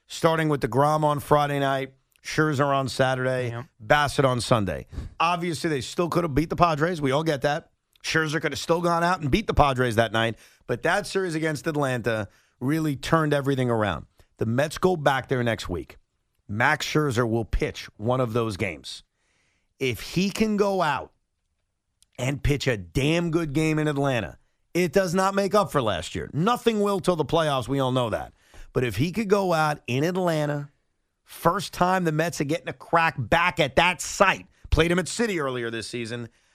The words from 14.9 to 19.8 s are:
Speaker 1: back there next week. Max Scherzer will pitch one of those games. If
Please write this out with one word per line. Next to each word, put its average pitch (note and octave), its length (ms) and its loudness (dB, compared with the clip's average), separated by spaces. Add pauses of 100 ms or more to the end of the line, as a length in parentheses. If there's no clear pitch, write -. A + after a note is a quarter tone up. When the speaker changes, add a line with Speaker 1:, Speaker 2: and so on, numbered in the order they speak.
Speaker 1:
back C#3 320 0
there B2+ 140 0
next A2+ 260 -2
week. E2 300 -8 (500)
Max B2+ 380 0
Scherzer B2+ 420 0
will G#2 160 0
pitch - 520 -4
one B2 240 -2
of A#2 120 -2
those A2+ 240 -2
games. E2 460 -8 (760)
If B2+ 220 -2